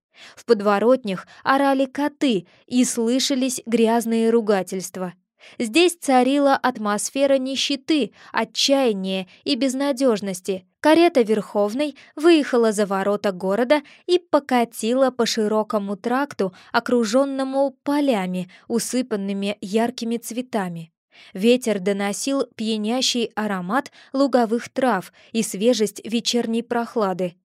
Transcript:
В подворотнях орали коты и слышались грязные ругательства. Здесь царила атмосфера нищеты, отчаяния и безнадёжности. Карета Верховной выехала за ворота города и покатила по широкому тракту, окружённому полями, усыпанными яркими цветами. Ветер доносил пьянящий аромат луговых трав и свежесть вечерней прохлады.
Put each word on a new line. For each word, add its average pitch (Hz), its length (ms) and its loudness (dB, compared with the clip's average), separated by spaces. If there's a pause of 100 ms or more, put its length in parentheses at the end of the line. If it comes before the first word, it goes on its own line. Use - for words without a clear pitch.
(360)
В - 100 -20
подворотнях 202 800 2 (160)
орали 277 420 2
коты 277 640 -2 (180)
и 247 200 2
слышались 254 800 -2
грязные 226 640 2
ругательства. 190 840 -2 (460)
Здесь 277 360 2
царила 269 600 2
атмосфера 254 840 0
нищеты, 269 760 -2 (180)
отчаяния 220 960 0 (160)
и 285 120 -2
безнадёжности. 240 1080 -2 (140)
Карета 330 420 6
Верховной 214 760 0 (200)
выехала 285 560 4
за 202 140 0
ворота 202 460 -2
города 208 500 0 (240)
и 359 140 2
покатила 254 920 0
по 233 140 -2
широкому 214 720 -2
тракту, 240 560 -4 (180)
окружённому 269 1120 0
полями, 202 680 0 (180)
усыпанными 208 960 -4
яркими 226 560 -4
цветами. 208 760 -8 (420)
Ветер 226 460 2
доносил 202 680 -2 (100)
пьянящий 226 800 -2
аромат 208 560 -4 (220)
луговых 240 560 0
трав 233 440 -2 (180)
и 220 120 -2
свежесть 208 600 0
вечерней 233 600 -2
прохлады. 196 800 -4